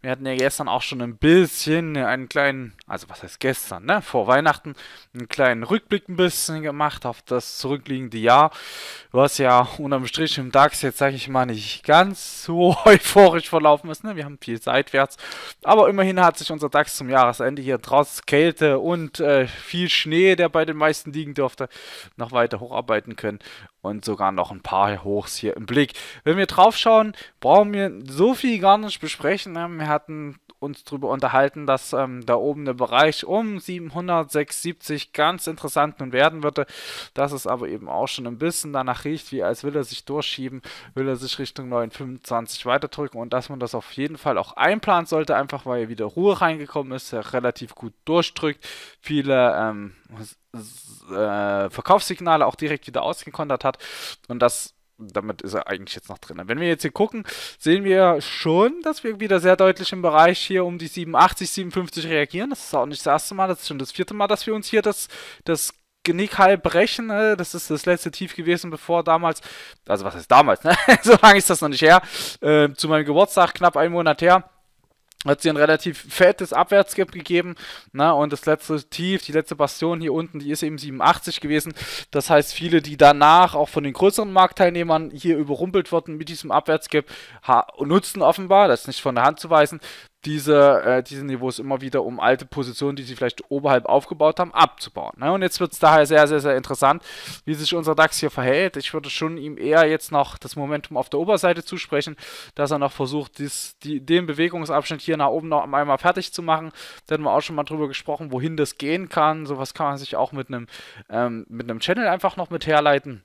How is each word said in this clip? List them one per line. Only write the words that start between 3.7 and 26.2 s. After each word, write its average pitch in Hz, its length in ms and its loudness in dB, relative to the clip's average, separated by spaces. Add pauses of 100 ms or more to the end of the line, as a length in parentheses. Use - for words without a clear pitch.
ne? 185 180 -2
Vor 110 240 -2
Weihnachten 143 480 2 (400)
einen 123 140 -14
kleinen 123 340 0
Rückblick 202 460 -4
ein 180 80 -10
bisschen 165 460 -2
gemacht 147 440 -4
auf 120 160 -10
das - 360 -6
zurückliegende 131 600 -8
Jahr, 127 320 6 (640)
was 135 260 2
ja 127 220 6 (180)
unterm 135 300 -4
Strich 160 300 -4
im 127 120 -8
dax 143 320 4
jetzt, 131 160 -4
sag 139 160 0
ich 131 140 -12
mal, 131 180 0
nicht 107 380 -10
ganz 180 580 2
so 175 380 2
<laughs> - 40 -8
euphorisch 185 640 8
verlaufen 151 420 4
ist, 151 120 -12
ne? 214 140 -10
Wir 151 80 -10
haben 143 160 -16
viel 117 200 -8
seitwärts, 135 580 0 (440)
aber 214 260 6
immerhin 190 320 2
hat 170 160 6
sich - 140 -10
unser 151 180 -4
dax 147 280 0
zum 135 120 -10
Jahresende 131 540 2
hier 127 180 -2
trotz - 460 0
Kälte 147 540 2
und, 165 400 -6
äh, 139 260 2 (220)
viel 175 220 -4
Schnee, 175 440 2
der 170 140 2
bei 165 160 0
den 156 140 -6
meisten 151 340 -2
liegen 147 220 -10
dürfte, 131 340 -4 (480)
noch 120 160 -10
weiter 120 260 0
hocharbeiten 110 580 -4
können 104 220 -8 (440)
und 104 200 -8
sogar 98 300 -2
noch 90 180 -4
ein 95 120 -16
paar 98 420 0
Hochs 101 320 -6
hier - 220 -6
im 110 80 -14
Blick. 135 260 0 (320)